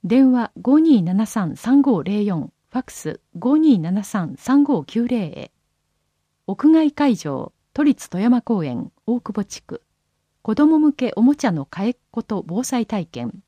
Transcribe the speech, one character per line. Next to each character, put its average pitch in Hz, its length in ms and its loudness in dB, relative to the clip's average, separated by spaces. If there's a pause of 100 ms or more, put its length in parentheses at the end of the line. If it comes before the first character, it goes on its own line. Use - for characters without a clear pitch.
電 254 280 4
話 240 240 -2
五 254 240 2
二 294 240 4
七 190 240 0
三 185 280 -4
三 269 280 2
五 226 180 2
零 202 240 -2
四、 175 260 -4 (200)
フ 247 80 -6
ァ - 0 -
ッ 254 40 -8
ク - 80 -16
ス - 280 -12 (160)
五 254 220 0
二 302 200 6
七 180 260 -2
三 170 320 -6
三 285 280 2
五 254 200 0
九 233 240 -4
零 233 180 -2
へ。 - 260 -12 (960)
屋 277 240 2
外 320 200 4
会 285 240 0
場、 - 380 -8 (200)
都 294 100 -2
立 - 260 0
富 185 140 -4
山 240 180 2
公 202 220 -2
園、 127 280 -8 (140)
大 240 160 -2
久 208 120 -12
保 202 100 -4
地 - 180 -14
区。 - 220 -16 (580)
子 220 140 -4
ど 294 100 4
も 320 140 4
向 302 140 4
け 247 220 -4
お 214 60 0
も 277 140 4
ち 294 100 -6
ゃ 208 60 2
の 147 160 -6
替 196 220 -6
え - 20 -
っ - 60 -8 (120)
こ 226 140 -8
と 202 220 -6
防 185 180 -6
災 240 240 -4
体 190 180 -6
験。 120 420 -12